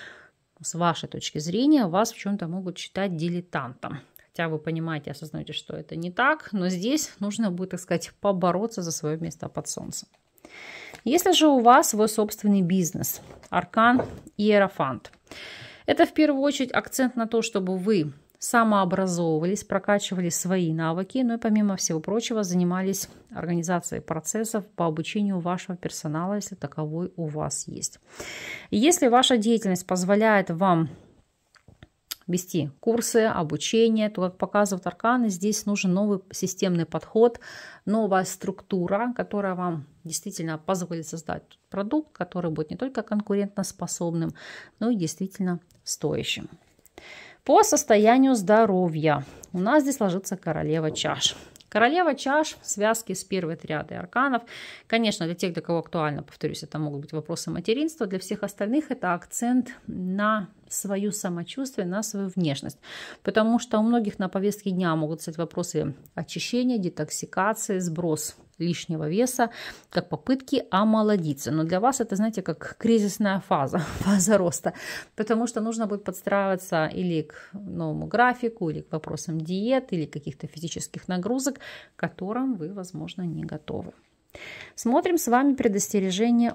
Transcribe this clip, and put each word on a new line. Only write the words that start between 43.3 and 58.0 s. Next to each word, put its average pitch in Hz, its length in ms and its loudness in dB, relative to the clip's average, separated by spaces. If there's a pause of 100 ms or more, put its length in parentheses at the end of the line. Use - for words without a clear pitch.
но 226 100 0
и 247 60 2
действительно 180 640 -4 (240)
стоящим. - 680 -4 (920)
По 359 200 8
состоянию 247 720 6
здоровья 180 880 4 (300)
у 180 60 -2
нас 262 240 4
здесь 269 180 0
ложится 190 340 -2
королева 156 560 -2
чаш. - 440 -2 (340)
Королева 285 460 4
чаш 294 460 0
в - 40 -20
связке 214 480 -2
с 185 100 -8
первой 175 320 -4
триадой - 420 -8
арканов. 254 460 0 (440)
Конечно, 220 380 0
для 170 100 -4
тех, 175 180 -4
для 165 80 -4
кого 170 180 -2
актуально, 151 440 -4
повторюсь, - 400 -8
это 156 160 -12
могут 147 220 -4
быть 151 120 -14
вопросы 160 380 -6
материнства. 226 560 -2